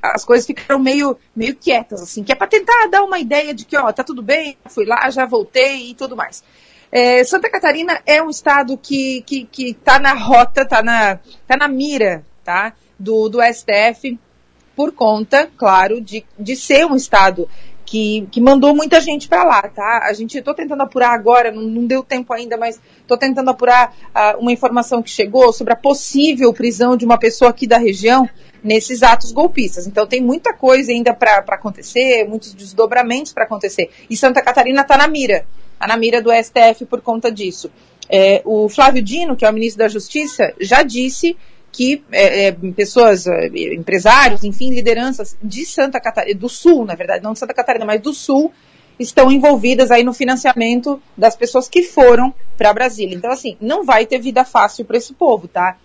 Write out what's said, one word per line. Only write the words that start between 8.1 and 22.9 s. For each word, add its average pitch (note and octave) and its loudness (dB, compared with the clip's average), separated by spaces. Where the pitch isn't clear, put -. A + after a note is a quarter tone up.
um D#4+ -6
estado C#4+ 0
que, C4 -8
que, C4+ -10
que B3 -10
tá C#4 2
na C#4 2
rota, A#3+ 2
tá A#3 0
na, A3 0
tá B3+ 0
na C#4+ -2
mira, C4 -4
tá? G3 -4
Do, A3 -2
do A3+ -2
S A#3 0
T G#3+ -4
F, A3+ -2
por D4+ -4
conta, A3 0
claro, G3+ 2
de, G#3+ -14
de G#3 -8
ser C#4+ 2
um C#4+ -2
estado F#3+ 2
que, G#3+ -4
que A#3 -2
mandou C#4 6
muita D#4 2
gente D4+ -8
pra F4 2
lá, A#3+ 4
tá? G#3+ -4
A G#3 -2
gente, A3+ -8
eu C4 -8
tô D4 -6
tentando D4 -6
apurar B3 0
agora, A#3 2
não, A3 -10
não A3+ -4
deu C4 -2
tempo B3+ -8
ainda, A#3 -8
mas A3+ -8